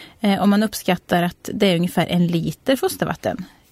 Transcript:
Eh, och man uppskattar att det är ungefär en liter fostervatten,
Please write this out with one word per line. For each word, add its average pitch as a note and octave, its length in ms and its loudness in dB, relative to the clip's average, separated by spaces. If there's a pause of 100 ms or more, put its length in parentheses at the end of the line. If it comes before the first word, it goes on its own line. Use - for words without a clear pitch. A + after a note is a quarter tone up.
(200)
Eh, G3 200 2
och G3+ 80 4
man G3+ 140 4
uppskattar F3+ 600 -2
att - 320 -6
det G#3 120 2
är F3+ 100 4
ungefär F3 300 0
en F3 200 2
liter E3+ 500 -2
fostervatten, - 680 -4 (280)